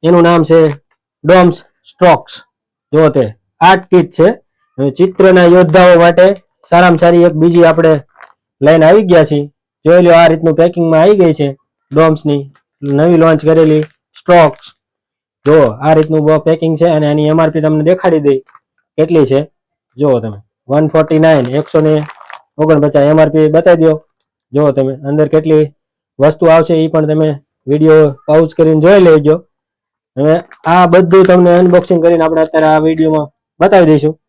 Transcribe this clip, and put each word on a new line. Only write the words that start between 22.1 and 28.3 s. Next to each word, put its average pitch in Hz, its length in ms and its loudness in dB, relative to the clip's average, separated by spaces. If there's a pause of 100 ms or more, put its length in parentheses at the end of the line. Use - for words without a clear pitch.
ઓગણપચાસ 147 460 0
એમ 151 180 0
આર 156 80 2
પી 156 200 0
બતાવી 165 340 0
દો. 156 240 -2 (460)
જુઓ 143 200 -2
તમે, 135 220 -4
અંદર 147 340 -4
કેટલી 156 460 -2 (460)
વસ્તુ 156 260 -2
આવશે 160 380 0
એ 160 40 -6
પણ 156 180 -4
તમે 151 340 -4 (260)
વીડિયો 156 440 2 (160)
પાઉઝ 156 280 0